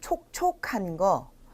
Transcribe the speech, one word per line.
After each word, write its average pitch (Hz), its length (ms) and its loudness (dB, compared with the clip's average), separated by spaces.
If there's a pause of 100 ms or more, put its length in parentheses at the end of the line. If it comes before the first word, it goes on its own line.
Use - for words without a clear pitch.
촉촉한 269 960 -4
거, 165 340 2 (240)